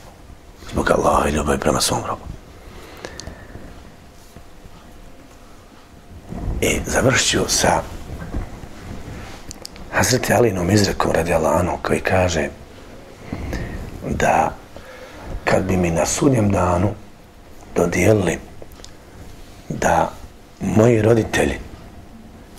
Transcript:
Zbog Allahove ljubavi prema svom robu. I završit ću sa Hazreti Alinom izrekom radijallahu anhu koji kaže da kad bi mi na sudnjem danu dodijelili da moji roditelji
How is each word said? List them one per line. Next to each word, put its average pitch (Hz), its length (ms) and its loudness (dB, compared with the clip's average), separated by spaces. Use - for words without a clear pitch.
Zbog - 200 2
Allahove - 400 4
ljubavi 73 280 0
prema 69 220 0
svom - 260 0
robu. - 140 -6
I - 240 0
završit - 440 4
ću - 180 2
sa - 340 2
Hazreti 107 420 2
Alinom 98 380 4
izrekom - 400 4
radijallahu 82 480 2
anhu 80 220 0
koji 78 180 0
kaže 87 500 2
da - 440 2
kad - 180 2
bi 92 140 0
mi 85 140 2
na 82 140 2
sudnjem 120 460 4
danu 90 420 2
dodijelili - 640 4
da - 420 2
moji 107 400 6
roditelji 107 580 4